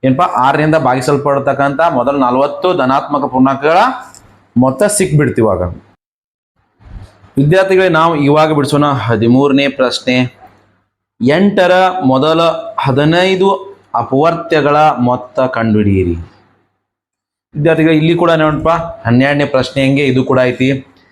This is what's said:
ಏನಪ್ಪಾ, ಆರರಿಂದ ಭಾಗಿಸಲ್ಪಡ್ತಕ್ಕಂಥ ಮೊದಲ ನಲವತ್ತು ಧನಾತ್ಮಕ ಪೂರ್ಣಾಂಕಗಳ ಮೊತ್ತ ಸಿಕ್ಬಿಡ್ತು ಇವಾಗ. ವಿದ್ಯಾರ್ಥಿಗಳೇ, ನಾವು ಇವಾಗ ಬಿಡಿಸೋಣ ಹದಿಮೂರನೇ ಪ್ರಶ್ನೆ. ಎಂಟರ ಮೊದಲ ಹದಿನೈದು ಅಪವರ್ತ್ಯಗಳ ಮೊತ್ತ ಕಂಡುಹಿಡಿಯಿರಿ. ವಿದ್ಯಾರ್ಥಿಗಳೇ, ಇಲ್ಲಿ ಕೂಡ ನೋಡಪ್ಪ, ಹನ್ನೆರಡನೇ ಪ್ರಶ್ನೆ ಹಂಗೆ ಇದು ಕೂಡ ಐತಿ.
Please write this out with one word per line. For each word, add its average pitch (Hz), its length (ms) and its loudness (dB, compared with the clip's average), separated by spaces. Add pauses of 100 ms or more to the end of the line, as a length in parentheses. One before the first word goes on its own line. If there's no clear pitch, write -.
ಏನಪ್ಪಾ, 131 200 0
ಆರರಿಂದ 147 500 0
ಭಾಗಿಸಲ್ಪಡ್ತಕ್ಕಂಥ 139 1040 0 (100)
ಮೊದಲ 135 260 0
ನಲವತ್ತು 139 560 0
ಧನಾತ್ಮಕ 143 520 -2
ಪೂರ್ಣಾಂಕಗಳ 135 520 0 (800)
ಮೊತ್ತ 131 260 0
ಸಿಕ್ಬಿಡ್ತು 147 600 0
ಇವಾಗ. 95 200 0 (1700)
ವಿದ್ಯಾರ್ಥಿಗಳೇ, 185 520 2
ನಾವು 165 280 2
ಇವಾಗ 147 360 2
ಬಿಡಿಸೋಣ 147 340 0
ಹದಿಮೂರನೇ 131 840 0
ಪ್ರಶ್ನೆ. 127 720 -2 (920)
ಎಂಟರ 190 400 2 (320)
ಮೊದಲ 143 380 2 (360)
ಹದಿನೈದು 180 1000 0 (180)
ಅಪವರ್ತ್ಯಗಳ 147 840 0 (220)
ಮೊತ್ತ 123 420 -2
ಕಂಡುಹಿಡಿಯಿರಿ. 104 720 0 (1400)
ವಿದ್ಯಾರ್ಥಿಗಳೇ, 160 420 2
ಇಲ್ಲಿ 160 180 2
ಕೂಡ 170 160 0
ನೋಡಪ್ಪ, 156 380 0 (380)
ಹನ್ನೆರಡನೇ 139 380 2
ಪ್ರಶ್ನೆ 135 440 -2
ಹಂಗೆ 139 180 0
ಇದು 127 180 0
ಕೂಡ 127 180 0
ಐತಿ. 127 260 -2 (440)